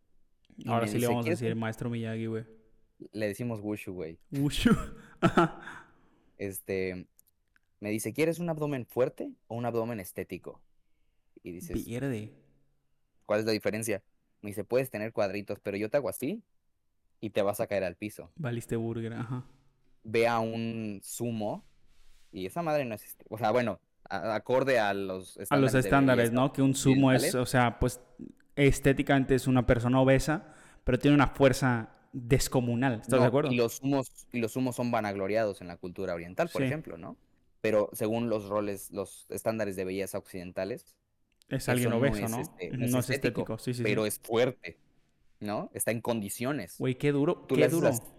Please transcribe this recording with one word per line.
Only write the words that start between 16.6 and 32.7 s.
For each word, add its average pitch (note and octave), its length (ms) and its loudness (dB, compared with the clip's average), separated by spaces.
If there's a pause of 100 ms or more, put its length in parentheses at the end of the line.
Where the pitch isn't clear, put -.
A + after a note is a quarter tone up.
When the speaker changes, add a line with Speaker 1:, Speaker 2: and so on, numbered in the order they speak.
Speaker 1:
y A2 100 -6
te G#2+ 120 0
vas G2+ 180 0
a G#2+ 60 -2
caer F#2+ 180 -2
al F2 120 -6
piso." F2+ 400 -12
Speaker 2:
Valiste A#2+ 400 -6
burger, A2+ 380 -6
ajá. A#2 300 -8 (600)
Speaker 1:
Ve A2+ 220 2
a A#2 140 2
un A2+ 640 -4
sumo A#2 600 -6 (680)
y F#2 140 -8
esa E3+ 160 -6
madre D3+ 220 0
no A2+ 100 -6
existe. - 340 -16
O G#2+ 100 -10
sea, A2 140 2
bueno, A#2 260 2 (380)
a-, G#2+ 180 -2
acorde B2+ 440 2
a G#2 160 4
los F#2+ 420 -6 (140)
Speaker 2:
A C#3+ 60 4
los C3+ 120 4
Speaker 1:
estándares - 40 0
de C3 80 6
Speaker 2:
estándares, B2+ 500 4
Speaker 1:
belleza A#2 120 -4
Speaker 2:
¿no? C#3 100 2
Que C3+ 100 0
un C3+ 120 4
sumo C3+ 380 6
es, C3 60 6
Speaker 1:
occidentales. B2+ 300 0
Speaker 2:
o - 20 -8
sea, A#2+ 280 4
pues, - 220 0 (560)
estéticamente C#3 760 4
es B2+ 120 2
una B2+ 200 4
persona B2 340 4
obesa, C3+ 540 4 (300)
pero A#2+ 140 4
tiene C#3+ 160 6
una C3 140 6
fuerza B2 600 4 (220)
descomunal. B2 840 0